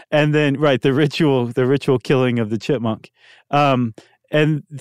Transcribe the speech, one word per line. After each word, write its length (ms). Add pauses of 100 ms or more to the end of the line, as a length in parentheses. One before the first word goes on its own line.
(120)
And 220
then, 240
right, 240
the 120
ritual, 540
the 180
ritual 340
killing 400
of 100
the 80
chipmunk. 540 (400)
Um, 420 (380)
and 320 (180)